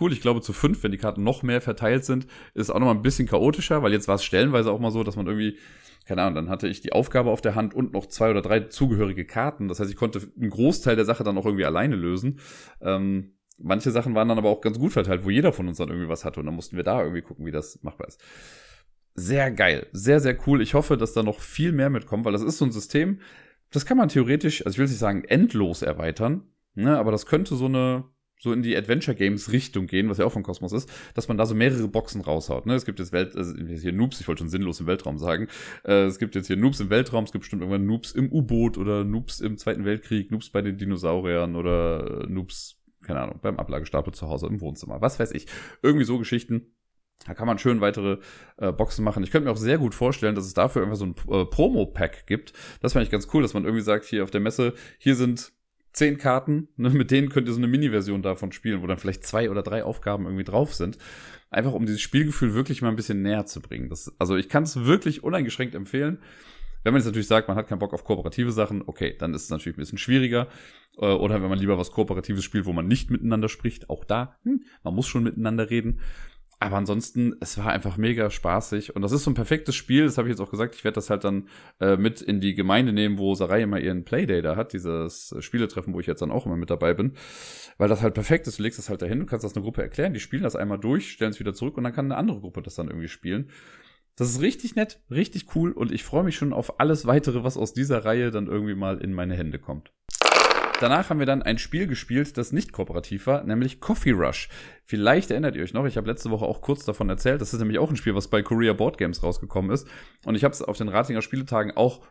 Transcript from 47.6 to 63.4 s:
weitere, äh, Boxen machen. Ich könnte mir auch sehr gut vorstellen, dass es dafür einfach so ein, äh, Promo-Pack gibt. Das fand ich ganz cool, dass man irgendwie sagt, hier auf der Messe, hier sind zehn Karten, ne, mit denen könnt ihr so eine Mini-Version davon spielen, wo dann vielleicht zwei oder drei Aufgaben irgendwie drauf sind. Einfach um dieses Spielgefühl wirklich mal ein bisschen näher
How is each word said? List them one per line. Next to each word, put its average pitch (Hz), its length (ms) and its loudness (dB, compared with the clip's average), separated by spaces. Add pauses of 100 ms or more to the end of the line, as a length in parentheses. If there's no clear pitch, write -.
weitere, 101 360 2 (400)
äh, 95 140 0
Boxen - 320 0
machen. 104 200 0
Ich 95 80 -6
könnte 151 140 4
mir 123 60 2
auch 104 60 -2
sehr 117 200 2
gut 127 180 0
vorstellen, 113 400 2
dass 95 100 -4
es 92 80 -10
dafür 110 300 2
einfach 104 140 -2
so 101 80 -4
ein, 90 100 -4 (140)
äh, 95 160 2
Promo-Pack - 800 0
gibt. - 260 -4 (280)
Das 127 120 0
fand 117 120 4
ich - 60 -4
ganz 104 220 -2
cool, 156 80 6
dass 135 120 0
man 101 100 -2
irgendwie 110 200 0
sagt, 104 220 0
hier 104 180 -2
auf 95 80 -4
der 104 100 0
Messe, 120 320 0 (240)
hier 135 180 4
sind 123 380 0 (400)
zehn 147 240 2
Karten, 143 580 0
ne, 120 140 2
mit 131 200 4
denen 135 200 4
könnt 127 180 2
ihr 117 60 -2
so 117 60 0
eine 120 80 2
Mini-Version 107 540 2
davon 95 300 -4
spielen, 101 300 -4
wo 90 60 -4
dann 90 100 0
vielleicht - 280 -6
zwei 110 240 0
oder 98 140 -2
drei 101 200 -4
Aufgaben 101 420 -4
irgendwie 95 180 -4
drauf 117 300 0
sind. 92 240 -4 (520)
Einfach 123 220 0
um 113 140 -2
dieses 107 160 -2
Spielgefühl 131 520 2
wirklich 131 280 -2
mal 120 80 0
ein 110 80 0
bisschen 104 240 -4
näher 104 240 0